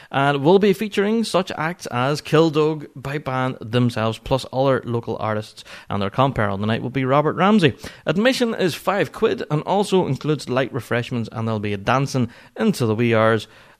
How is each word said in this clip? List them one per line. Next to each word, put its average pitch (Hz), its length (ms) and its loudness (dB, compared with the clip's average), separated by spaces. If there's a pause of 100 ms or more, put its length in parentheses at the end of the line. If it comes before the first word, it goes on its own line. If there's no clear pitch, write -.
(100)
and 139 320 0
we'll 175 160 6
be 202 140 4
featuring 208 500 0
such 185 300 -2
acts 160 340 -6
as 131 340 -2
Kildog 156 680 2 (120)
Pipe 143 240 -8
Band 131 360 -4
themselves, 113 580 0
plus - 340 -2
other 131 320 2
local 117 340 -4
artists 107 440 -6 (260)
and 101 140 -2
their 98 80 -2
compere 123 380 0
on 98 120 -4
the 104 60 -2
night 110 160 0
will 120 80 -6
be 135 140 -2
Robert 143 300 2
Ramsey. 180 420 4 (280)
Admission 233 480 0
is 175 220 -2
five 185 380 -2
quid - 400 -2
and 151 100 0
also 190 460 0
includes 139 400 -2
light 127 240 -2
refreshments, 117 580 -4
and 113 160 -6
there'll 110 140 -2
be 104 140 -4
a 101 40 -4
dancing 123 500 0 (280)
into 208 300 0
the 110 80 2
wee 117 200 2
hours. 110 320 4 (340)